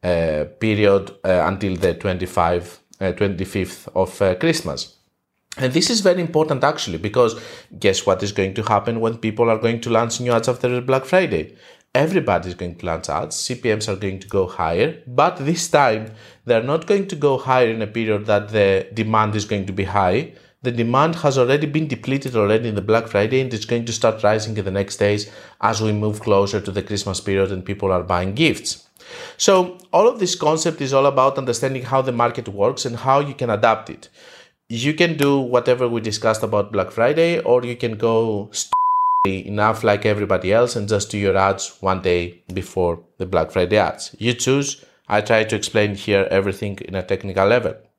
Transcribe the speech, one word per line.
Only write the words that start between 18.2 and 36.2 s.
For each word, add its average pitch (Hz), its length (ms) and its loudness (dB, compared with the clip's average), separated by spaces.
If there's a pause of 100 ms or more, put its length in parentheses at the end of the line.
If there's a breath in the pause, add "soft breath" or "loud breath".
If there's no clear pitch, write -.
that 104 240 0
the 98 440 2
demand 107 400 0
is 104 120 -2
going 101 200 -4
to 98 80 -8
be 95 120 -2
high. 98 480 0 (280 soft breath)
The 127 100 -2
demand 123 440 2
has 143 220 0
already 135 280 2
been 151 220 -2
depleted 131 480 -4
already 110 340 2
in 107 60 -4
the 101 60 -4
Black 113 260 0
Friday, 113 340 0
and 127 120 -4
it's 104 120 -6
going 117 200 -2
to 113 80 -6
start 110 300 0
rising 107 340 0
in 98 80 -4
the 95 60 -4
next 98 260 -4
days 104 340 0 (300 loud breath)
as 107 200 0
we 110 100 2
move 104 280 -2
closer 101 400 2
to 98 120 -8
the 95 120 -4
Christmas 98 380 -6
period 98 300 0
and 92 140 -8
people 98 260 -2
are 90 120 0
buying 92 320 -2
gifts. - 540 -2 (480 loud breath)
So 185 400 2 (160)
all 185 140 6
of 247 120 0
this 180 160 0
concept 156 460 0
is 135 120 -2
all 139 120 4
about 135 320 4
understanding 131 460 -4
how 131 180 0
the 131 100 -2
market 117 380 -2
works 101 360 0
and 120 100 -6
how 135 260 2
you 143 120 -6
can 123 160 -4
adapt 110 400 2
it. - 200 -16 (580 loud breath)
You 117 260 -2
can 165 220 -2
do 139 240 2
whatever 123 480 2
we 117 140 -2
discussed 107 420 -2